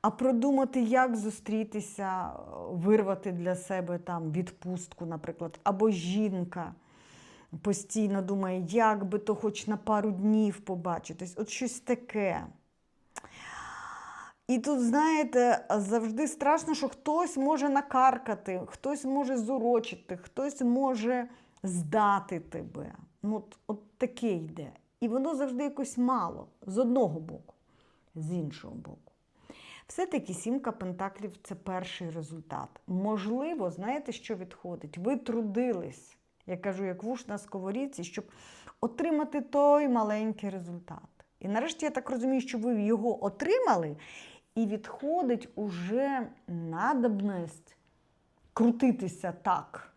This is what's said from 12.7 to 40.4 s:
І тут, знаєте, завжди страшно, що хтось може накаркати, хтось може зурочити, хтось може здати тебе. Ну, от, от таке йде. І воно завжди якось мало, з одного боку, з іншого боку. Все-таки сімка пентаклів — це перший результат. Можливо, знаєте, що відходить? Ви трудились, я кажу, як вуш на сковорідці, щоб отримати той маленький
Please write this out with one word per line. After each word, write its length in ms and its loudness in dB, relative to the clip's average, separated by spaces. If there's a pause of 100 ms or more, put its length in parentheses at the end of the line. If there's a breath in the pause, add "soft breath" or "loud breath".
І 120 2
тут, 220 2
знаєте, 880 4
завжди 580 0
страшно, 480 2
що 140 -2
хтось 480 -2
може 320 2
накаркати, 1000 2
хтось 380 -4
може 320 0
зурочити, 800 0
хтось 440 -6
може 680 2 (360 loud breath)
здати 760 2
тебе. 540 -10 (300)
Ну, 120 0
от, 220 -10 (100)
от 300 -8
таке 340 0
йде. 400 -6 (300)
І 60 0
воно 280 0
завжди 280 -2
якось 340 -4
мало, 500 0 (200)
з 100 -2
одного 420 4
боку, 340 -14 (640 soft breath)
з 180 -4
іншого 420 -6
боку. 360 -16 (760 loud breath)
Все-таки 460 -2
сімка 380 -4
пентаклів — 720 -8
це 120 -10
перший 540 -6
результат. 600 -8 (180)
Можливо, 840 -2
знаєте, 400 -4
що 240 -8
відходить? 640 -12
Ви 200 0
трудились, 1000 -2 (300)
я 100 -6
кажу, 280 -4
як 180 -6
вуш 240 -6
на 100 -6
сковорідці, 640 -6
щоб 220 -10 (560 loud breath)
отримати 600 0
той 460 6
маленький 600 2